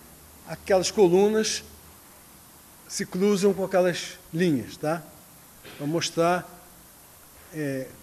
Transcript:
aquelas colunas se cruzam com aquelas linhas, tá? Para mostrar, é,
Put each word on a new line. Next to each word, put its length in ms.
aquelas 420
colunas 720
se 180
cruzam 480
com 100
aquelas 540
linhas, 440
tá? 260
Para 80
mostrar, 800
é, 340